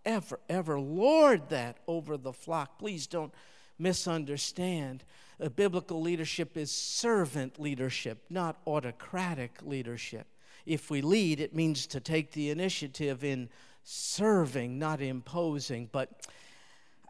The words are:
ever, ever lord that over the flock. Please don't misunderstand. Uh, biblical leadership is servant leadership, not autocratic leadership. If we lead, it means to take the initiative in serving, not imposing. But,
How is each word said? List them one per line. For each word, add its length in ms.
ever, 360
ever 300
lord 680
that 280
over 300
the 160
flock. 460
Please 280
don't 260
misunderstand. 1300
Uh, 80
biblical 520
leadership 560
is 140
servant 880
leadership, 680
not 360
autocratic 960
leadership. 640
If 240
we 120
lead, 380
it 140
means 340
to 120
take 320
the 180
initiative 720
in 260
serving, 960
not 220
imposing. 880
But, 360